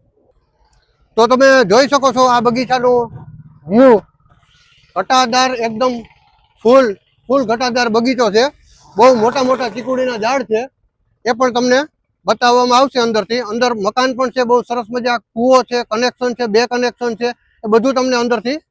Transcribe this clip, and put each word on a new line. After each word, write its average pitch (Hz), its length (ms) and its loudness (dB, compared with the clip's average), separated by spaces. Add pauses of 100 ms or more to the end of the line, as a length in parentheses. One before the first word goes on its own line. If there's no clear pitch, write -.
(1160)
તો 226 100 4
તમે 254 220 4 (160)
જોઈ 226 240 2
શકો 269 240 0
છો 254 140 2
આ 247 140 2
બગીચાનો 247 520 -2 (760)
વ્યૂ. 226 320 6 (960)
ઘટાદાર 254 580 0
એકદમ 233 400 -4 (680)
ફૂલ, 240 320 4 (320)
ફૂલ 269 180 0
ઘટાદાર 240 440 -2
બગીચો 233 420 0
છે. 214 140 2 (520)
બહુ 254 180 6
મોટા 247 280 0
મોટા 254 260 -2
ચીકુડીના 247 480 -6
ઝાડ 240 260 -4
છે, 220 180 -2 (640)
એ 233 140 -2
પણ 254 140 0
તમને 247 280 0 (460)
બતાવવામાં 247 520 2
આવશે 269 220 0
અંદરથી. 226 400 -2
અંદર 240 340 -4
મકાન 226 420 -2
પણ 254 140 -4
છે, 254 120 -4
બહુ 240 200 0
સરસ 240 280 -8
મજા, 240 280 -4
કૂવો 247 440 0
છે, 240 220 -4
કનેક્શન 240 500 -4
છે, 247 120 -6
બે 226 200 0
કનેક્શન 240 480 -6
છે, 240 140 -6 (360)
એ - 40 -10
બધું 233 260 0
તમને 254 220 -2
અંદરથી 240 420 -4 (120)